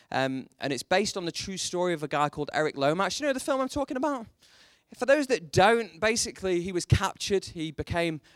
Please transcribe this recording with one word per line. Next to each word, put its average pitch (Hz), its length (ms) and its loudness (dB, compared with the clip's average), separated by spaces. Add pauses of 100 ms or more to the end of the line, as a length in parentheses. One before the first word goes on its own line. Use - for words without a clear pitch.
(120)
um, 131 360 -2 (120)
and 135 140 -2
it's 120 80 -4
based 196 340 0
on 185 100 -6
the 165 60 -4
true - 260 -8
story 180 360 -2
of 151 80 -4
a 151 60 -4
guy 147 220 0
called 147 240 -6
Eric 151 220 0
Lomax. 165 440 0
You 294 80 -2
know 269 60 2
the 254 60 -6
film 269 220 0
I'm 262 80 -2
talking 285 260 -4
about? 262 300 -2 (720)
For - 80 -4
those 277 220 6
that 170 240 -2
don't, 190 480 4
basically 190 640 0
he 185 100 -4
was 175 140 -2
captured, - 600 0
he 160 240 -8
became 165 500 -2 (160)